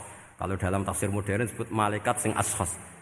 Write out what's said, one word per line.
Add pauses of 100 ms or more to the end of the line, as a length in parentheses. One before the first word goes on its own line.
(360)
Kalau
dalam
tafsir
modern
disebut
malaikat
sing
ashos. (260)